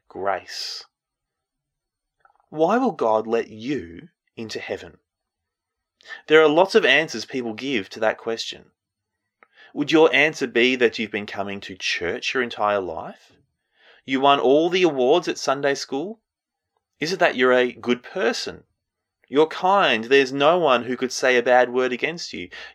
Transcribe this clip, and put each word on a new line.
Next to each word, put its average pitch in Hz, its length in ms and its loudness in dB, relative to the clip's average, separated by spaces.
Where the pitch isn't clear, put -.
grace. - 760 -8
Why 165 300 2
will 254 140 0
God 110 340 0
let 113 220 -2
you 107 600 -10
into 110 220 -12
heaven? - 400 -12
There 156 160 6
are 156 60 6
lots 170 260 4
of 175 100 4
answers 131 400 2
people 120 300 -8
give 120 360 -6
to 110 100 -16
that 110 180 -2
question. - 480 -10
Would 147 200 -4
your 160 200 6
answer 143 360 2
be 120 260 2
that 120 240 0
you've 107 140 -6
been 104 140 -6
coming 101 340 -10
to 98 160 -16
church - 580 -6
your 131 80 -2
entire 104 380 -2
life? 90 520 -10
You 131 160 -2
won 139 200 4
all 151 280 4
the 180 140 -2
awards 151 460 2
at 165 100 -6
Sunday 139 360 -2
school? 156 440 -8
Is 160 140 -6
it 185 80 -4
that 170 160 0
you're 127 160 4
a 127 180 2
good 120 320 -4
person? 214 600 -6
You're 151 180 2
kind. 165 580 0
There's 131 280 4
no 147 260 4
one 131 260 2
who 123 120 -6
could 123 160 -6
say 127 240 0
a 120 60 4
bad 123 300 4
word 127 200 -2
against 151 400 -6
you. 90 160 -12